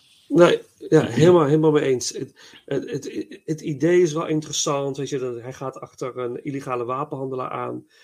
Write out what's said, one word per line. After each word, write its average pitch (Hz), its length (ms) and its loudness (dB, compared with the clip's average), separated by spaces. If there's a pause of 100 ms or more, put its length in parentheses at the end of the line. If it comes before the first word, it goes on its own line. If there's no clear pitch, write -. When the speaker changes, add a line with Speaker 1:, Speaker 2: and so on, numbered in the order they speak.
(280)
Speaker 1:
Nee, 170 320 6 (300)
ja, 156 140 6
Speaker 2:
Mhm. - 80 -4
Speaker 1:
helemaal, 165 340 6
helemaal 156 260 4
mee 147 120 4
eens. 131 260 0
Het, 180 240 -12 (320)
het, - 260 -6
het, - 540 -10
het 156 160 -6
idee 160 400 2
is 160 120 2
wel 165 140 -4
interessant, 147 680 -2
weet 139 120 -6
je, 143 100 -4
dat 123 220 -6
hij 127 120 -12
gaat 131 260 -10
achter 127 380 -12
een 123 260 -6
illegale 135 420 -6
wapenhandelaar 131 640 -6
aan. 123 360 -8 (180)